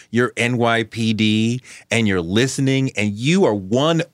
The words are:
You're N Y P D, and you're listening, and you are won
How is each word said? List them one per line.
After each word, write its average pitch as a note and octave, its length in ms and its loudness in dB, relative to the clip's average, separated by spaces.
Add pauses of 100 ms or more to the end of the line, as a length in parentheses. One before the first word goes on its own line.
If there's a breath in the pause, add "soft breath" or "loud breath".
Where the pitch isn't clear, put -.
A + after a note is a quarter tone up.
You're A#2 260 -2
N A#2+ 220 -2
Y A#2 260 2
P A2+ 300 -4
D, A2 480 0 (300 loud breath)
and A2+ 160 2
you're F#2 160 0
listening, C3+ 760 0
and G#2 160 -2
you D#3 320 0
are A2+ 80 2
won B2+ 480 0 (120)